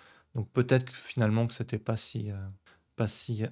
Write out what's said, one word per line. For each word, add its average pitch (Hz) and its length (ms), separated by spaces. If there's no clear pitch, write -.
Donc 117 160
peut-être 127 340
que - 100
finalement 113 520
que 117 60
c'était 110 260
pas 113 180
si, 107 320
euh, 101 60
pas 110 120
si 110 440